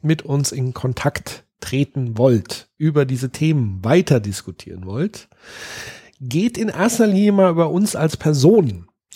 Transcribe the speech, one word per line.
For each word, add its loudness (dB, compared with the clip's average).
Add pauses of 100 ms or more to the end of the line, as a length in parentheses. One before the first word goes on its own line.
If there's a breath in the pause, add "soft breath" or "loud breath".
mit 0
uns -2
in -4
Kontakt -6 (160)
treten -4
wollt, 2
über 2
diese -4
Themen -2
weiter 2
diskutieren -10
wollt, -8 (960 loud breath)
geht -2
in -2
erster 2
Linie 4
mal 4
über 2
uns 0
als 0
Personen, 4 (280)